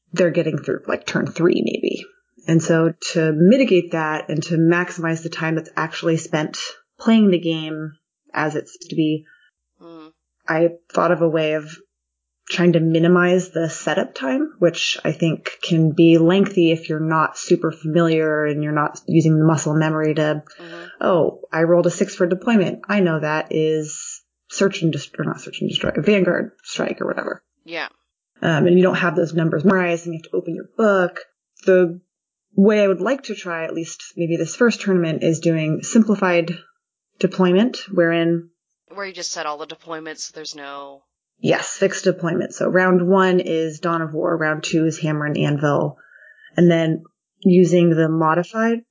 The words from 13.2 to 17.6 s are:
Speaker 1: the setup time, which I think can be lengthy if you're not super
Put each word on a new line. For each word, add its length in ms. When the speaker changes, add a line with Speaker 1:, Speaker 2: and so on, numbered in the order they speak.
Speaker 1:
the 200
setup 440
time, 440
which 460
I 80
think 500
can 300
be 260
lengthy 540
if 160
you're 120
not 380
super 320